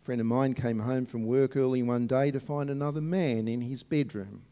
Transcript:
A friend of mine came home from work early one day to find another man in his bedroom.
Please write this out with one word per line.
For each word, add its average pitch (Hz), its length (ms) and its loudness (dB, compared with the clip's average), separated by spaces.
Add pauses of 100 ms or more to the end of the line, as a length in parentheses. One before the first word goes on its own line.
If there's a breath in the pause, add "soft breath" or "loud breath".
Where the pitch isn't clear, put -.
A - 40 -20
friend 123 160 -2
of 113 60 2
mine 131 280 2
came 117 240 0
home 127 260 0
from 113 220 -4
work 131 300 2
early 127 260 2
one 120 240 2
day 131 240 4
to 135 80 -2
find 143 320 -4
another 147 300 -2
man 151 480 0
in 120 120 -2
his 120 220 -6
bedroom. 101 680 -2